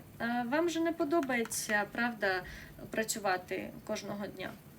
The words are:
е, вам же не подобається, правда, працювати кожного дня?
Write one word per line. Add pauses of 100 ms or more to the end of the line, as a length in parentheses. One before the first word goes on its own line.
(200)
е,
вам
же
не
подобається,
правда, (480)
працювати (160)
кожного
дня? (280)